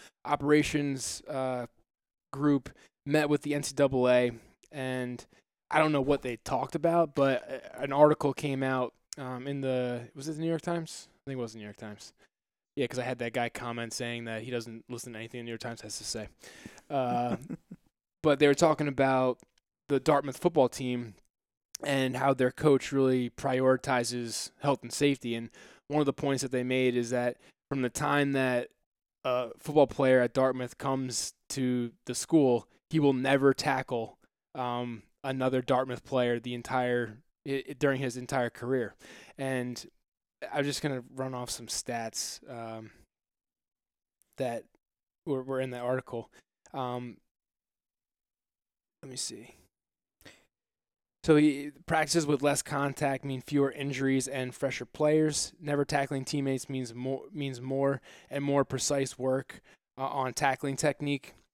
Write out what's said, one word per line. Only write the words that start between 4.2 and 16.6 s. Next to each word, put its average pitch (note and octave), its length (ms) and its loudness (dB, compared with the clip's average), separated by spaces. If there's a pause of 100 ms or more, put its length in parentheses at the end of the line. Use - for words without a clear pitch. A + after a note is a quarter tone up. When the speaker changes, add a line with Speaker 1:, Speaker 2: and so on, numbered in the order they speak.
Speaker 1:
and B2+ 520 -6 (480)
I D3+ 80 4
don't D#3 120 4
know D3 100 2
what C#3 200 2
they A#2+ 160 -6
talked C3 380 -4
about, E3 400 2
but C#3 280 2
a-, - 400 -10
an C#3 80 -4
article D3 420 6
came C3+ 300 -2
out, C3 300 0 (240)
um, B2+ 280 -10
in C#3 160 -4
the, B2 540 -2
was C#3 140 -10
it D#3+ 40 -4
the D3+ 80 -6
New E3 60 -2
York E3 140 0
Times? E3+ 480 -8
I - 200 -16
think C3 100 -6
it - 20 -4
was A2 120 -8
the A2+ 60 -14
New G#2 60 -12
York G#2+ 120 -14
Times. G#2 360 -16 (640)
Yeah, C3 120 0
'cause B2 100 -6
I B2 60 -2
had B2 160 -4
that A#2 140 -4
guy A#2+ 160 0
comment A#2 440 -8
saying A#2+ 320 -6
that A2+ 160 -6
he B2 100 -10
doesn't A2+ 380 -8
listen A#2+ 240 -12
to G#2+ 60 -12
anything A2+ 220 -12
the - 20 -10
New A#2 80 -8
York A2+ 100 -10
Times A#2 200 -10
has G#2+ 180 -12
to G#2 40 -16
say. G#2+ 260 -8 (600)